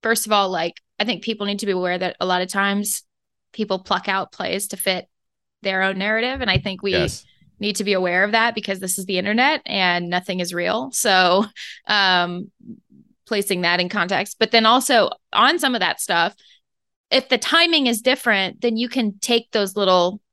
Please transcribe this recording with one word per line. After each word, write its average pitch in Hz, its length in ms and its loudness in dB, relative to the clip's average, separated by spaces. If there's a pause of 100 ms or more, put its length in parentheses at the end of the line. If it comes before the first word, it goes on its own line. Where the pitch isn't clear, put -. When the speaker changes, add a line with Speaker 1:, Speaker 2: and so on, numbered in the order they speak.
Speaker 1:
first 226 240 0
of 214 40 0
all, 202 180 2
like, 170 260 -4 (240)
I 208 60 0
think 233 180 -4
people 214 240 -4
need 202 120 -4
to 208 60 -6
be 202 60 -2
aware 180 260 -2
that 180 220 -4
a 185 80 -2
lot 185 160 0
of 185 40 -6
times 202 540 -2 (520)
people 202 260 -4
pluck 185 280 -2
out 190 240 -4
plays - 360 -6
to 190 100 -12
fit 185 300 -4 (560)
their 190 180 -2
own 190 160 0
narrative. 226 440 -2
And 220 100 -2
I 185 80 2
think 190 240 -8
we 196 80 -2
Speaker 2:
Yes. - 340 -2 (340)
Speaker 1:
need 208 180 -4
to 202 60 -2
be 202 100 2
aware 185 300 2
of 208 100 0
that 226 200 2
because 196 260 -6
this 190 200 -6
is 185 80 -10
the 190 100 -2
internet 233 480 0
and 175 440 0
nothing 180 320 -4
is 175 120 -6
real. 196 380 -2
So, 185 540 4 (420)
um, 180 640 0 (720)
placing 202 360 -2
that 175 180 0
in 180 100 -2
context, 190 500 -2
but 220 120 0
then 220 160 6
also 240 420 4 (240)
on 277 240 4
some 269 160 0
of 233 80 -2
that 180 180 -2
stuff, 175 360 0 (720)
if 262 200 0
the 247 80 2
timing 320 500 2
is 226 140 0
different, 208 580 0
then 233 160 0
you 233 140 -2
can 214 300 -2
take 233 320 0
those 196 260 -2
little 185 420 2 (140)